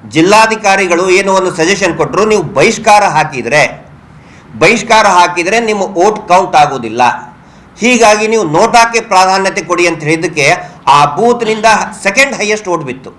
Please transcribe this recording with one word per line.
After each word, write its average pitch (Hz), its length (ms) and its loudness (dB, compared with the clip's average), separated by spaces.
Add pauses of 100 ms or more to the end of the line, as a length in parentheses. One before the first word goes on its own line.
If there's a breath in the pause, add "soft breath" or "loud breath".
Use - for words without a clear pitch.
ಜಿಲ್ಲಾಧಿಕಾರಿಗಳು 190 1000 2
ಏನೋ 190 240 2
ಒಂದು 185 220 -2
ಸಜೆಷನ್ 170 420 -2
ಕೊಟ್ಟರು, 170 280 0
"ನೀವು 214 180 0
ಬಹಿಷ್ಕಾರ 208 600 0
ಹಾಕಿದ್ರೆ, 143 800 -2 (720 loud breath)
ಬಹಿಷ್ಕಾರ 220 480 2
ಹಾಕಿದ್ರೆ 175 520 0
ನಿಮ್ಮ 214 220 -2
ವೋಟ್ 180 460 -2
ಕೌಂಟ್ 180 280 2
ಆಗೋದಿಲ್ಲ, 123 460 0 (800 loud breath)
ಹೀಗಾಗಿ 220 480 2
ನೀವು 220 160 0
ನೋಟಾಕ್ಕೆ 208 580 2
ಪ್ರಾಧಾನ್ಯತೆ 190 600 0
ಕೊಡಿ" 175 260 -2
ಅಂತ 156 160 -4
ಹೇಳಿದ್ದಕ್ಕೆ 156 500 0 (340 loud breath)
ಆ 143 180 4
ಬೂತ್ನಿಂದ 220 600 -2 (380)
ಸೆಕೆಂಡ್ 247 320 -2
ಹೈಯೆಸ್ಟ್ 208 320 -4
ವೋಟ್ 170 160 -4
ಬಿತ್ತು. 127 360 -12